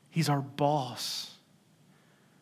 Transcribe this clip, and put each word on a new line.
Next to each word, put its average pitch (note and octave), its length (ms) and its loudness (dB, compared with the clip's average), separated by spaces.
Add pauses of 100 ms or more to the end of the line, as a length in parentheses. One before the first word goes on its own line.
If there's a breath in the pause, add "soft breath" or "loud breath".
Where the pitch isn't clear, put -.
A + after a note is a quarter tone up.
He's D#3 180 2
our C#3+ 140 4
boss. C3+ 880 -2 (1120)